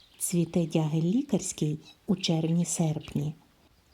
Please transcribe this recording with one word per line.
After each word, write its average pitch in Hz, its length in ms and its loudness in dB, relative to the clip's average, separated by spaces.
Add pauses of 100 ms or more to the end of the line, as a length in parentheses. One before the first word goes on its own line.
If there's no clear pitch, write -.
(200)
Цвіте 170 460 0
дягель 160 360 2
лікарський 170 760 0 (280)
у 196 80 2
червні-серпні. 160 1160 0 (600)